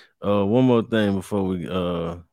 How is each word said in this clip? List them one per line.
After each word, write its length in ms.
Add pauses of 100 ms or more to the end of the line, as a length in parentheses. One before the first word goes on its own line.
(260)
Uh, 200
one 180
more 180
thing 340
before 280
we, 240
uh, 480 (180)